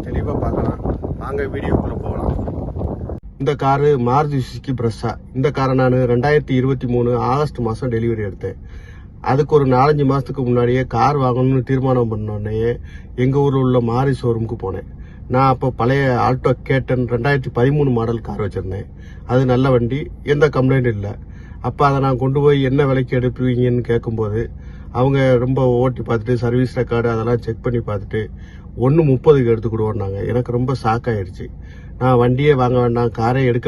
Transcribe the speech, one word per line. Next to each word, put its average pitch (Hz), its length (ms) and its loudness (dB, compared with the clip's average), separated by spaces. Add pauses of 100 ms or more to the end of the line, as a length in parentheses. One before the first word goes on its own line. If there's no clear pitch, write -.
தெளிவா - 320 -4
பார்க்கலாம். - 420 -2 (400)
வாங்க 139 220 -4 (100)
வீடியோக்குள்ள - 420 -2
போகலாம். - 380 -4 (1040)
இந்த 143 160 0
காரு 139 340 2 (180)
மாருதி 143 320 2
சுசுகி 123 400 -6
Brezza. 113 320 -2 (240)
இந்த 135 160 0
காரை 131 240 -2
நானு 127 220 4 (140)
ரெண்டாயிரத்தி 135 480 2
இருபத்தி 131 280 0
மூணு 120 240 2 (200)
ஆகஸ்ட் 143 360 0
மாசம் 113 280 -2
டெலிவரி 113 320 -2
எடுத்தேன். - 320 -8 (720)
அதுக்கு 147 260 2
ஒரு 139 80 4 (100)
நாலஞ்சு 143 340 2
மாசத்துக்கு 131 380 -2
முன்னாடியே 123 360 2 (140)
கார் 135 260 2
வாங்கணும்னு 127 460 2
தீர்மானம் 127 420 2
பண்ண 107 240 -4
உடனேயே 110 360 -2 (520)
எங்க 131 120 2 (100)
ஊர்ல 135 200 2
உள்ள 127 140 4 (120)
மாருதி 131 280 0
ஷோரூமுக்கு 113 460 -2
போனேன். 92 240 -8 (440)
நான் 135 200 4
அப்ப 131 240 -2
பழைய 131 240 2 (240)
Alto 131 260 0 (140)
கே 135 100 0 (120)
டென் 127 260 0
ரெண்டாயிரத்தி 135 420 0
பதிமூணு 139 400 2
மாடல் 113 300 -2
கார் 104 180 -6
வச்சிருந்தேன். 98 460 -6 (400)
அது 127 120 4 (100)
நல்ல 131 240 4
வண்டி, 120 240 0 (340)
எந்த 151 220 6
கம்ப்ளைண்ட்டும் 131 420 2
இல்ல. 101 100 -6 (600)
அப்ப 123 200 -6
அதை 139 160 2
நான் 131 200 0
கொண்டு 135 200 2
போய் 143 260 4
என்ன 139 200 2
விலைக்கு 131 300 0
எடுப்பீங்கன்னு 123 680 0
கேட்கும்போது 113 540 0 (560)
அவங்க 135 220 2 (240)
ரொம்ப 131 180 2 (180)
ஓட்டி 127 300 0
பார்த்துட்டு 117 340 0
சர்வீஸ் 123 360 2
ரெக்கார்டு 117 340 0
அதெல்லாம் 117 320 0
செக் 110 200 -6
பண்ணி 120 220 0
பார்த்துட்டு 104 340 -4 (640)
ஒண்ணு 151 240 6
முப்பதுக்கு 131 440 6
எடுத்துக்கிடுவோம்னாங்க. 107 680 -2 (120)
எனக்கு 123 260 0
ரொம்ப 127 140 0 (120)
ஷாக் 113 280 0
ஆயிடுச்சு. 98 360 -6 (540)
நான் 123 200 6
வண்டியே 127 400 4
வாங்க 123 220 4
வேண்டாம், 120 340 2
காரே 123 320 2
எடுக்க 120 180 0